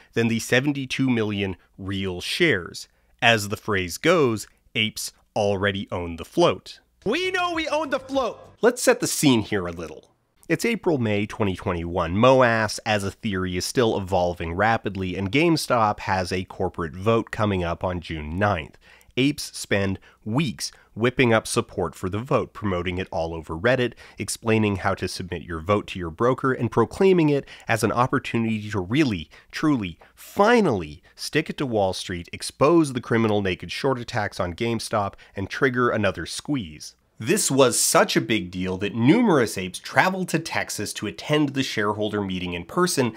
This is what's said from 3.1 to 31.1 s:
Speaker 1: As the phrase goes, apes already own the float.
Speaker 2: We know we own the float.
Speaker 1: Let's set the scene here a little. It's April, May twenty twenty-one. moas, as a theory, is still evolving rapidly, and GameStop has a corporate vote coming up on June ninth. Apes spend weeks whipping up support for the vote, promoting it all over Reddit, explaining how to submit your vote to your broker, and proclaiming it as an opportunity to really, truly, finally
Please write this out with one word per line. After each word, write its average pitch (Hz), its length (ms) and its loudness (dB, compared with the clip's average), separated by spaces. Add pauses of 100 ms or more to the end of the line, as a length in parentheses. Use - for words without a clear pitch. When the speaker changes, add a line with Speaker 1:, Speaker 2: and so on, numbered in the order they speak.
Speaker 1:
As 113 280 4
the 104 60 -4
phrase 92 420 -4
goes, 143 500 2 (260)
apes - 380 -4 (240)
already 101 560 0
own 87 240 -6
the 80 80 -10
float. - 560 0 (240)
Speaker 2:
We 349 260 -2
know 359 220 -2
we 320 160 -4
own 302 220 -2
the 277 100 -2
float. 262 400 -4 (220)
Speaker 1:
Let's 247 200 2
set 240 160 4
the - 80 -2
scene 123 360 4
here 95 260 -2
a 87 40 -8
little. 78 380 -12 (360)
It's 165 200 -2
April, 185 320 0
May 107 260 0
twenty 101 320 -2
twenty-one. 85 580 -2
moas, 117 720 6
as 107 180 0
a 98 80 -2
theory, 92 460 -4
is 90 80 -2
still 117 320 2
evolving 90 560 0
rapidly, 95 640 0
and 95 160 -4
GameStop 131 680 2
has 95 300 -2
a 95 140 -2
corporate 87 500 -6
vote 110 360 0
coming 101 340 0
up 85 180 -4
on 90 200 -4
June 80 360 -8
ninth. 101 380 0 (400)
Apes 143 400 0
spend 98 420 -2 (240)
weeks 120 480 -4 (240)
whipping 120 380 2
up 110 140 2
support 98 480 -2
for 95 160 -6
the 98 80 -6
vote, 120 340 -2
promoting 90 460 -4
it 92 120 -6
all 82 220 -4
over 82 240 -8
Reddit, 123 380 0 (240)
explaining 110 580 0
how 95 200 -2
to 95 120 -6
submit 87 360 -10
your 82 160 -8
vote 101 260 0
to - 120 -10
your 85 120 -6
broker, 127 420 0
and 123 180 -2
proclaiming 170 600 4
it 139 160 0 (200)
as 113 160 0
an 107 80 2
opportunity 113 800 0
to 104 120 -4
really, 104 500 0 (200)
truly, 113 480 0 (160)
finally 165 880 2 (140)